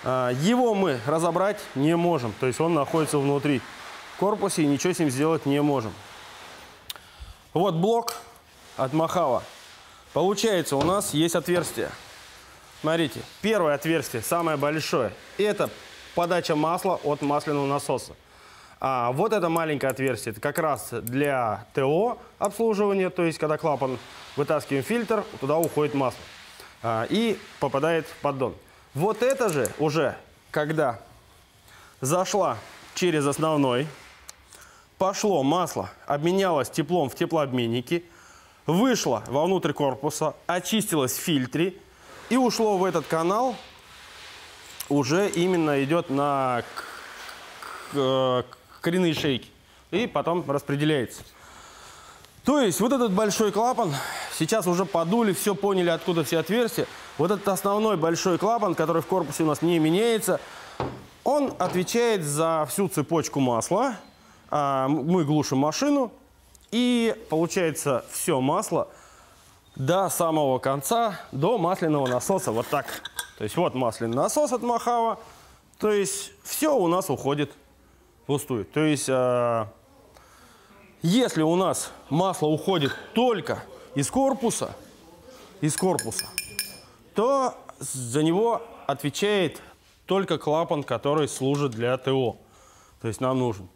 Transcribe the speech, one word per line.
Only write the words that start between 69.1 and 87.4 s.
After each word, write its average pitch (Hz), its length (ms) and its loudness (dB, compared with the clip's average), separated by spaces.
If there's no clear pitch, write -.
до 175 340 2
самого 151 520 2
конца, 180 580 0
до 175 260 2
масляного 165 480 2
насоса, 127 460 0
вот 117 160 0
так. 139 180 -2
То 110 60 -6
есть 104 120 -6
вот 156 180 2
масляный 117 400 -2
насос 220 380 2
от 220 100 -2
Мохава, 233 560 0
то 214 120 0
есть 202 400 -2
всё 294 320 0
у 185 100 4
нас 175 240 2
уходит 139 400 -2
впустую. 131 420 -2
То - 160 -4
есть, 151 280 2
а, 120 600 2
если 185 400 2
у 160 140 4
нас 165 360 0
масло 165 400 0
уходит 156 440 0
только 226 480 0
из 143 160 0
корпуса, 233 640 0
из 151 160 0
корпуса, 135 500 -2
то 262 400 2